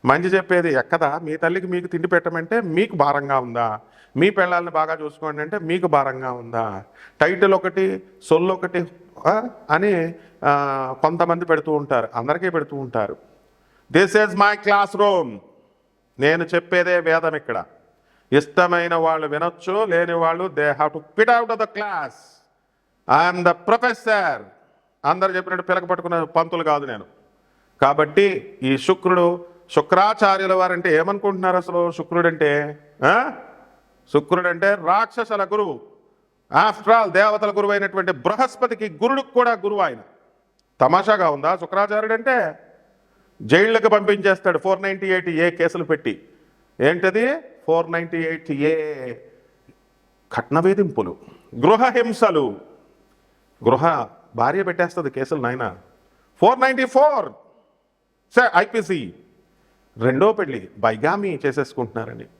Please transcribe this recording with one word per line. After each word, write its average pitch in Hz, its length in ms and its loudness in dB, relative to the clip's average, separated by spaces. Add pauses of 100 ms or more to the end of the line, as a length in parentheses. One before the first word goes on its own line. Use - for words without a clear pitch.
మంచి 160 240 2
చెప్పేది 180 460 2
ఎక్కదా? 151 440 0
మీ 156 180 -8
తల్లికి 175 300 -2
మీకు 180 200 -6
తిండి 170 220 -6
పెట్టమంటే 170 520 0
మీకు 190 360 -2
భారంగా 139 420 0
ఉందా? 117 420 -4 (360)
మీ 170 140 2
పెళ్ళాలని 180 400 -2
బాగా 156 320 -4
చూసుకోండి 151 400 -10
అంటే 165 160 -8
మీకు 180 280 -4
భారంగా 135 460 -2
ఉందా? 113 520 -8 (360)
టైటిల్ 190 340 4
ఒకటి, 190 480 -2 (200)
సొల్లు 170 300 2
ఒకటి, 180 340 -4 (400)
ఆ, 196 220 0 (220)
అని, 170 440 0 (300)
ఆ, 139 580 -2
కొంతమంది 170 420 0
పెడుతూ 160 280 0
ఉంటారు, 143 420 -2
అందరికీ 156 360 -4
పెడుతూ 147 260 -6
ఉంటారు. 117 400 -6 (760)
This 185 200 4
is 214 180 2
my 202 260 2 (120)
classroom. 196 720 0 (800)
నేను 156 240 2
చెప్పేదే 175 560 0
వేదం 165 360 0
ఇక్కడ. 107 280 -6 (680)
ఇష్టమైన 170 640 2
వాళ్ళు 160 320 0
వినొచ్చు, 170 580 -4
లేని 170 280 0
వాళ్ళు 165 320 0
they 147 380 0
have 151 100 0
to 160 60 -12
quit 208 300 -2
out 233 180 2
of 226 100 -4
the 214 120 -4 (100)
class. 190 320 -8 (1000)
I 170 240 4
am 180 100 -4
the 175 100 4 (160)
professor. 220 680 0 (640)
అందరు 185 280 2
చెప్పినట్టు 180 340 -4
పిలక 180 180 -2
పట్టుకున్న 175 400 -2
పంతులు 165 400 -2
కాదు 147 220 0
నేను. 107 180 -12 (800)
కాబట్టి 151 800 2
ఈ 131 160 2
శుక్రుడు, 180 680 2 (260)
శుక్రాచార్యుల 190 840 2
వారంటే 180 440 2
ఏమనుకుంటున్నారు 185 600 0
అసలు? 175 340 -2
శుక్రుడంటే, 156 880 0 (260)
ఆ? 208 280 2 (800)
శుక్రుడంటే 175 640 0
రాక్షసుల 208 680 -2
గురువు. 190 360 -4 (920)
After 214 320 4
all, 196 100 -2
దేవతల 208 380 2
గురువు 202 220 0
అయినటువంటి 190 400 -2
బృహస్పతికి 214 920 -2
గురుడుకు 269 320 -2
కూడా 240 180 4
గురువు 202 280 -4
ఆయన. 143 180 -2 (840)
తమాషాగా 185 500 4
ఉందా 147 260 -2
శుక్రాచార్యుడు 208 560 -2
అంటే? 226 460 -2 (840)
జైళ్ళకి 208 460 4
పంపించేస్తాడు 196 680 2
ఫోర్ 190 240 -2
నైంటీ 196 240 -6
ఎయిట్ 185 220 -2
ఏ 170 220 0
కేసులు 170 340 -2
పెట్టి. 147 440 -4 (520)
ఏంటది? 190 560 0 (300)
ఫోర్ 165 260 0
నైంటీ 170 260 -6
ఎయిట్ 160 320 -6
ఏ. 147 640 -2 (1160)
కట్న 143 280 -2
వేధింపులు, 185 560 0 (400)
గృహ 214 320 4
హింసలు. 202 840 0 (920)
గృహ 131 440 2 (280)
భార్య 143 260 0
పెట్టేస్తుంది 175 480 -4
కేసులు 135 300 -6
నాయన. 120 360 -6 (640)
ఫోర్ 247 200 4
నైంటీ 262 240 2
ఫోర్ 262 480 2 (1040)
సే 247 220 6
ఐపీసీ. 175 560 0 (840)
రెండో 131 340 2
పెళ్ళి, 139 360 -6 (100)
బైగామి 147 680 -2
చేసేసుకుంటున్నారండి. 117 800 -6 (140)